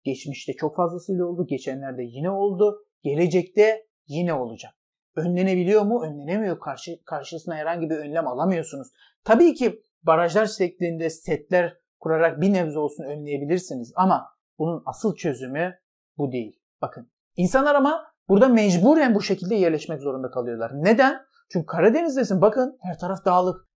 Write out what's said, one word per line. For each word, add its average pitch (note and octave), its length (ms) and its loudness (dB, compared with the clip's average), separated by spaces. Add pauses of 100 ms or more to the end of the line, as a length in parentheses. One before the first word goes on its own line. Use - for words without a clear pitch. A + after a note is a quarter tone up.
Geçmişte C3+ 480 -8
çok D3+ 240 -6
fazlasıyla F3 480 -4
oldu, F3 220 -4
geçenlerde C3 560 -8
yine C3 280 -6
oldu, G3+ 540 0 (180)
gelecekte F3+ 840 2 (200)
yine E3 280 -4
olacak. A#2+ 380 -8 (440)
Önlenebiliyor F3+ 680 2
mu? G#3+ 220 0
Önlenemiyor. D#3 560 -4
Karşı, D3+ 440 -12
karşısına D#3+ 500 -10
herhangi D#3+ 360 -4
bir D#3+ 60 -2
önlem D3+ 300 -4
alamıyorsunuz. C#3 640 -4 (360)
Tabii C#4 300 6
ki A3+ 280 -2 (200)
barajlar E3+ 440 4
şeklinde E3+ 640 -2
setler E3+ 640 -2 (240)
kurarak D#3+ 400 0
bir G3 120 4
nebze D#3+ 260 0
olsun D3+ 260 -4
önleyebilirsiniz D3 920 -6
ama F3+ 320 2 (300)
bunun D#3+ 280 -4
asıl - 300 -4
çözümü C#3+ 580 -6 (440)
bu C#3 140 -4
değil. A#2 280 -8 (220)
Bakın, - 280 -12 (260)
insanlar C4+ 380 2
ama C#4+ 300 2 (240)
burada G3+ 200 6
mecburen A#3 680 4
bu G3+ 80 2
şekilde F#3+ 320 -2
yerleşmek E3 460 0
zorunda C3 300 -6
kalıyorlar. A#2 440 -6
Neden? A3 460 2 (320)
Çünkü D#3+ 140 -4
Karadeniz'desin, A3+ 760 2
bakın B3+ 420 2
her F3 160 -8
taraf F#3 260 -6
dağlık. F3+ 360 2 (160)